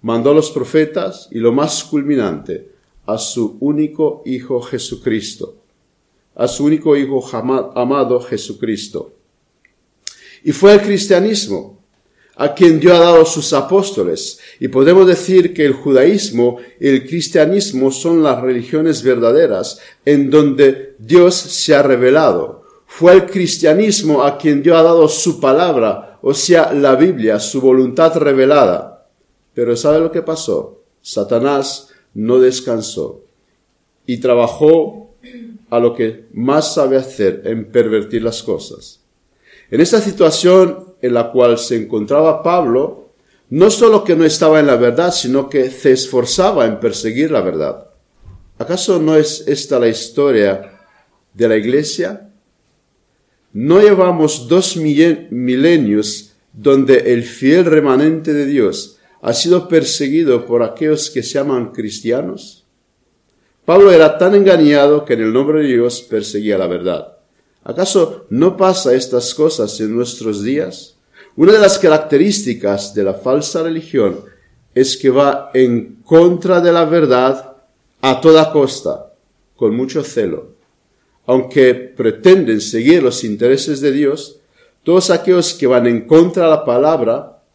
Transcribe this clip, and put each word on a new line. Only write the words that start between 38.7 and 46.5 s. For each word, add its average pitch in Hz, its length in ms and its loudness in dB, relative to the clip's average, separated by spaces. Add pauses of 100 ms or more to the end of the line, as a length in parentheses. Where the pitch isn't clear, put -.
En 131 100 -2
esta 208 200 2
situación 185 1040 0
en 123 120 -2
la 117 180 -2
cual 120 260 2
se - 180 -6
encontraba 123 640 -2
Pablo, 151 680 -2 (420)
no 170 200 4
solo 220 340 2
que 175 100 0
no 160 100 2
estaba 156 360 2
en 147 60 2
la 131 100 2
verdad, 123 360 0
sino 135 360 -4
que 131 220 -2
se 131 220 0
esforzaba 131 760 0